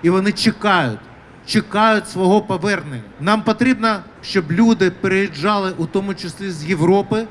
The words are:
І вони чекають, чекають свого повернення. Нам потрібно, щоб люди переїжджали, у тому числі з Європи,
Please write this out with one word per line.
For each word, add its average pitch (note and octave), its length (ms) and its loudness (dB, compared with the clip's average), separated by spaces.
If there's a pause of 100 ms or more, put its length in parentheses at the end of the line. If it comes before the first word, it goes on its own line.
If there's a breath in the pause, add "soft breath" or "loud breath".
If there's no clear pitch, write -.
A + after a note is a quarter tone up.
І E3+ 60 4
вони F#3+ 220 2
чекають, F#3 680 0 (460)
чекають G#3+ 640 0
свого F#3+ 320 2
повернення. E3+ 640 -4 (180)
Нам G#3 220 0
потрібно, A3 560 0 (220)
щоб E3 300 -2
люди F#3+ 400 4
переїжджали, F#3+ 840 -2
у D#3+ 80 -2
тому G3 280 -4
числі F#3+ 380 -10
з D3+ 180 -10
Європи, G3 600 2